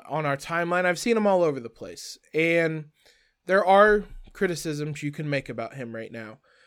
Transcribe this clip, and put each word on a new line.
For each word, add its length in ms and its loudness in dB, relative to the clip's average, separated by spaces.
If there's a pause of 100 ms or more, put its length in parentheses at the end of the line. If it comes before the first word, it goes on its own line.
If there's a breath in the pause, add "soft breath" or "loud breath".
on 160 -4
our 100 0
timeline. 480 -2
I've 160 0
seen 160 2
them 120 2
all 140 4
over 200 0
the 80 -12
place. 480 -16 (160)
And 520 0 (600 soft breath)
there 200 4
are 380 8 (300)
criticisms 680 -4
you 100 -4
can 180 -8
make 180 -4
about 280 -8
him 200 -10
right 160 -10
now. 280 -14 (280 soft breath)